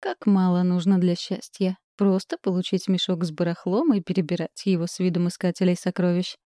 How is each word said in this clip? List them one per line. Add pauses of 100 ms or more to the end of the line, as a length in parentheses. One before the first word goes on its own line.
Как
мало
нужно
для
счастья. (200)
Просто
получить
мешок
с
барахлом
и
перебирать
его
с
видом
искателей
сокровищ. (120)